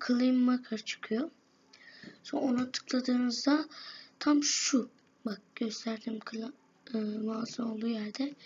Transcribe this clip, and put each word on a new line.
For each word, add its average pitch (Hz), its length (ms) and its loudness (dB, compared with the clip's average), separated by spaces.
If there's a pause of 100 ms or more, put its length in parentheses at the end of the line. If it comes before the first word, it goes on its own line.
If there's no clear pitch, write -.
Clean 247 280 6
Marker 247 440 4
çıkıyor. 240 520 -4 (920)
Sonra 294 200 -4
ona 254 280 2
tıkladığınızda 254 1000 2 (500)
tam 294 240 4
şu, - 460 2 (360)
bak 208 160 -6 (140)
gösterdiğim 220 640 -4
kla-, 226 340 -8 (420)
e, 226 40 0
mouse'un 220 720 -2
olduğu 220 200 -2
yerde 226 460 -4 (120)